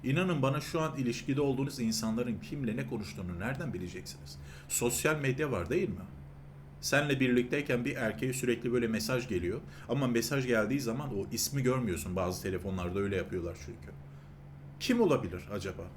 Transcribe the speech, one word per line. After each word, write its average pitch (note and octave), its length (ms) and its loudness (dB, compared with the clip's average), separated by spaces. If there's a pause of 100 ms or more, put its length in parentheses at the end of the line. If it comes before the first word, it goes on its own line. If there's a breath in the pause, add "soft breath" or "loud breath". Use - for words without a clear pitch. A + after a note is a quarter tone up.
İnanın D#3+ 380 4
bana C#3+ 180 4
şu D#3+ 200 -2
an D#3 160 0
ilişkide C3 440 0
olduğunuz C#3 400 2
insanların A2+ 580 0
kimle B2+ 380 -2
ne C3+ 100 -2
konuştuğunu F#2 520 -4
nereden C3 360 -2
bileceksiniz? - 640 -8 (300 loud breath)
Sosyal D3 520 2
medya C3+ 320 0
var F2 180 -2
değil F#3+ 180 2
mi? - 160 -6 (760)
Senle C#3+ 400 4
birlikteyken B2 640 4
bir C#3 120 -2
erkeğe C3 360 0
sürekli A#2+ 400 0
böyle A#2+ 160 4
mesaj A#2+ 400 0
geliyor. A#2 320 0 (280 loud breath)
Ama C3 180 2
mesaj A#2+ 400 2
geldiği A#2 340 4
zaman B2 380 -2
o G2 140 -2
ismi C3+ 300 0
görmüyorsun. F#2+ 540 2
Bazı F#2 260 0
telefonlarda F#2 580 0
öyle G2 160 2
yapıyorlar E2+ 400 -2 (100)
çünkü. - 280 -12 (840 loud breath)
Kim A#3+ 200 2
olabilir C3 420 2 (100)
acaba? F#2 300 -4 (140)